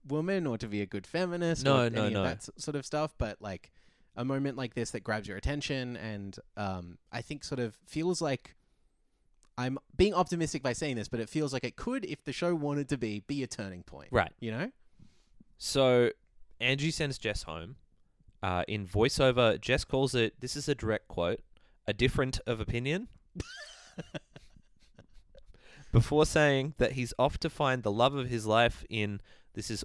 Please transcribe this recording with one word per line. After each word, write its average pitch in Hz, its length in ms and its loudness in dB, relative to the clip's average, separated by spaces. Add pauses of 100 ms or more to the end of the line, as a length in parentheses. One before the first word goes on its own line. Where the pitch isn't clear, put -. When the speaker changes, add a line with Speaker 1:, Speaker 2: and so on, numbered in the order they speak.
Speaker 1:
woman 165 400 -2
or 117 100 0
to 113 100 -6
be 104 140 -2
a 101 40 0
good 98 220 -8
feminist 175 580 -2
Speaker 2:
No, 135 200 6
Speaker 1:
or 117 40 2
Speaker 2:
no, 110 160 0
Speaker 1:
any 104 80 0
Speaker 2:
no. 98 100 2
Speaker 1:
of 90 60 2
that 82 80 -4
s-, - 200 -16
sort 151 180 -8
of 139 100 -6
stuff, 151 320 -4
but, 107 240 -6
like, 98 300 -10 (440)
a 120 100 -4
moment 135 320 -2
like 123 160 -6
this 117 180 -4
that 107 100 -8
grabs 107 260 -4
your 98 100 -8
attention 135 600 -4
and, 101 420 -8 (180)
um, 92 400 -6 (140)
I 120 100 -6
think 147 220 -10
sort 135 160 -6
of 117 160 -4 (100)
feels 170 360 -2
like, 139 340 -4 (1000)
I'm 127 200 -2 (180)
being 196 180 6
optimistic 165 500 0
by 131 100 0
saying 143 240 -2
this, 104 120 -4
but 117 120 -4
it 107 80 -6
feels 151 240 0
like 127 120 -2
it 117 120 -6
could, 247 280 -4
if - 180 -8
the 147 100 -8
show 175 220 0
wanted 143 340 -2
to 143 80 0
be, 107 300 -2
be 143 160 -4
a 120 40 -6
turning 95 360 -10
point. - 280 -18
Speaker 2:
Right. 101 280 2
Speaker 1:
You 113 120 -6
know? 160 200 -4 (840)
Speaker 2:
So 127 540 4 (500)
Angie 139 300 0
sends 143 260 -4
Jess - 260 -4
home. 82 320 -10 (680)
Uh, 90 280 0
in 104 180 -4
voiceover, 117 720 4
Jess - 240 0
calls 135 320 0
it, 113 240 2
this - 160 -8
is 147 140 -6
a 143 60 2
direct 110 340 -4
quote, 87 320 -2 (440)
"a 104 80 -2
different 131 540 2
of 113 140 -2
opinion." 135 480 -2 (260)
<laughs> - 140 -12 (2500)
Before 147 340 6
saying 147 520 4
that 123 160 4
he's 123 240 -4
off 131 220 2
to 160 100 -2
find 131 320 0
the 110 100 0
love 123 240 4
of 127 140 -4
his 113 160 -4
life 113 440 4
in, 104 320 -2 (340)
this 110 160 -6
is 104 140 -4